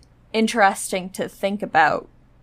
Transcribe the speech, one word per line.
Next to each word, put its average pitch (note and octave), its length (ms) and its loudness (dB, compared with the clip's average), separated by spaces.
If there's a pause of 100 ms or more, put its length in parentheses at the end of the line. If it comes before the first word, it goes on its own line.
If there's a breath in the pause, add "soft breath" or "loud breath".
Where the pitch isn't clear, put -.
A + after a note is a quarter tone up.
(340)
interesting G#3 800 0
to - 180 -6
think G3+ 340 -6
about. - 440 2 (360)